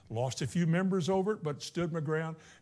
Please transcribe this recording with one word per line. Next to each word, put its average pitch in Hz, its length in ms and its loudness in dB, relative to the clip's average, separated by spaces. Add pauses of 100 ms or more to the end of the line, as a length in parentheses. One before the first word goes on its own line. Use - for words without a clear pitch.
Lost 120 320 -2
a 143 60 -2
few 170 200 2
members 180 420 2
over 190 240 2
it, 202 100 -8
but 147 180 -4
stood 170 300 -4
my 165 80 -2
ground. 156 380 -2 (240)